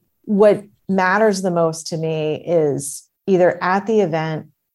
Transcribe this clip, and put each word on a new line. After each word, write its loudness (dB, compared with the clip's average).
What 2
matters 0
the -2
most -2
to -6
me -4
is -2
either 2
at 0
the 2
event -2